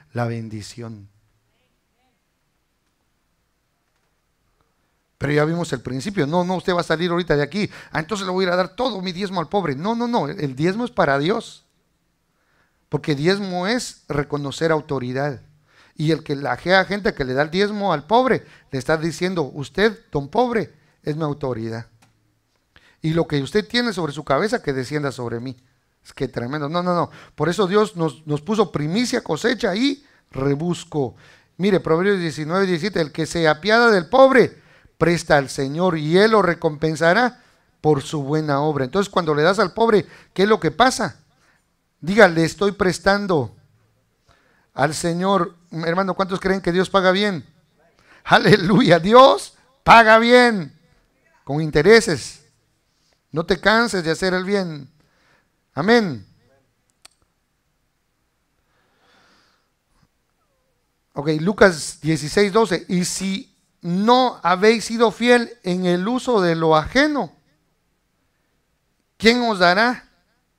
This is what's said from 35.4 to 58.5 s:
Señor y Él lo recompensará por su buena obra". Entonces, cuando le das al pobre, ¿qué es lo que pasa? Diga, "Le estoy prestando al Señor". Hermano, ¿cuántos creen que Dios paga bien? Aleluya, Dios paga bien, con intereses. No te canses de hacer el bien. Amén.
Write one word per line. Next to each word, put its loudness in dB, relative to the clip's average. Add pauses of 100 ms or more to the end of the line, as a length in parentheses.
Señor -2
y 0
Él 4
lo 4
recompensará 0 (380)
por 2
su -6
buena -2
obra". -2
Entonces, -2
cuando 0
le 0
das 2
al 0
pobre, 2 (260)
¿qué 0
es 2
lo 2
que -2
pasa? -2 (800)
Diga, 6
"Le 0
estoy -2
prestando -2 (1160)
al -2
Señor". -2 (140)
Hermano, -2
¿cuántos -4
creen -2
que -2
Dios 0
paga 4
bien? -2 (800)
Aleluya, 4
Dios 6 (300)
paga 8
bien, 4 (640)
con -4
intereses. 4 (880)
No -4
te -2
canses 0
de -2
hacer -2
el -2
bien. -6 (840)
Amén. 0 (4000)